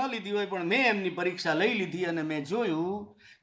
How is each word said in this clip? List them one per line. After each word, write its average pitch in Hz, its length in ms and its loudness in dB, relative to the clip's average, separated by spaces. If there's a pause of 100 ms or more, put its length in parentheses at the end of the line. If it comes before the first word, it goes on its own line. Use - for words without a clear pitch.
(120)
લીધી 202 200 -4
હોય, 202 140 0
પણ 185 180 -2
મેં 233 220 4
એમની 202 240 2
પરીક્ષા 180 440 0
લઈ 202 200 4
લીધી 180 300 -2
અને 165 180 0
મેં 156 240 -2
જોયું 190 720 -2 (240)